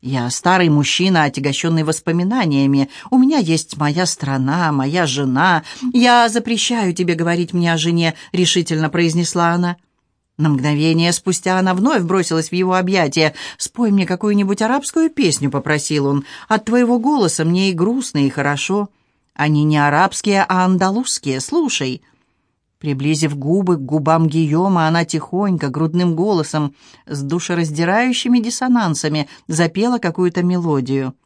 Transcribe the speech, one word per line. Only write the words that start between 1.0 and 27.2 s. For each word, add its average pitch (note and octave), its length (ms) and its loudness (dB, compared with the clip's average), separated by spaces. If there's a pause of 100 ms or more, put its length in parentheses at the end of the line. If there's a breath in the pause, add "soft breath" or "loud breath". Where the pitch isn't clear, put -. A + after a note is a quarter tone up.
отягощённый C#3+ 580 -2
воспоминаниями. D#3 1040 0 (220 loud breath)
У B3+ 80 4
меня C#4 200 4
есть E3 380 -2
моя D3+ 300 0
страна, C#3 640 -2
моя D3 360 0
жена. C#3+ 580 0 (280 loud breath)
Я A#3+ 360 4
запрещаю A3+ 680 -2
тебе F3 220 0
говорить E3+ 360 -2
мне E3+ 200 2
о E3 60 0
жене», E3 360 0 (160 loud breath)
решительно E3 600 0
произнесла E3+ 600 0
она. F3 260 -2 (600)
На D#3 100 2
мгновение D3+ 640 2
спустя F#3 460 -2
она F#3 140 2
вновь G#3 300 2
бросилась E3+ 460 0
в - 60 -8
его F#3 200 0
объятия. E3 600 0 (240 loud breath)
«Спой A#3 340 -2
мне F#3+ 140 2
какую-нибудь G3+ 560 0
арабскую C#4 460 0
песню», F3 420 0
попросил C#3+ 560 -2
он. C#3 180 0 (240 loud breath)
«От A3 160 0
твоего A#3+ 340 2
голоса G3 460 0
мне F3+ 260 2
и F#3 40 -2
грустно, F3 520 0
и C3+ 40 0
хорошо». D3 580 -2 (460)
«Они D3+ 280 0
не D3+ 140 2
арабские, F#3 720 2
а F#3 160 0
андалузские. F#3 760 -2
Слушай». F#3 640 -4 (760)
Приблизив D3 600 -2
губы F3 380 0
к C#3 40 -6
губам D#3 460 2
Гийома, D#3+ 640 2
она E3 160 2
тихонько, E3+ 640 -2
грудным D#3+ 480 0
голосом, D#3+ 580 -2 (320 soft breath)
с C#3+ 160 -8